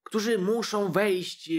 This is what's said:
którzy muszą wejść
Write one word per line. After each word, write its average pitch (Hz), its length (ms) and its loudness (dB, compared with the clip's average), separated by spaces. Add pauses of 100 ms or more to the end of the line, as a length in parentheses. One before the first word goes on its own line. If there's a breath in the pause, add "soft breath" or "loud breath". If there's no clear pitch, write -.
którzy 220 360 0
muszą 202 540 0
wejść 185 680 0